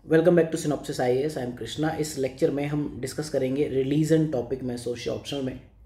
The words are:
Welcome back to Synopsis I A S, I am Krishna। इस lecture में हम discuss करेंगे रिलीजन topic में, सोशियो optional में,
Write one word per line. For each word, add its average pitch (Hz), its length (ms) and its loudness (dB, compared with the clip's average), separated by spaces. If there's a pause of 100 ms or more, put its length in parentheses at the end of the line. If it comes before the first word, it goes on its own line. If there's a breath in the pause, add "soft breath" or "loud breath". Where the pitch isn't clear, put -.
(100)
Welcome 165 280 6
back 165 140 4
to 160 80 -4
Synopsis 143 400 -2
I 127 220 2
A 156 80 0
S, 151 80 -6
I 123 80 -4
am 123 160 -8
Krishna। 151 320 -2
इस 151 240 -4
lecture 135 320 0
में 143 160 -2
हम 147 340 -4
discuss 135 280 -6
करेंगे 135 400 0
रिलीजन 147 600 4
topic 127 340 -4
में, 123 140 -4
सोशियो 120 380 -4
optional 139 280 -6
में, 127 180 -6 (240)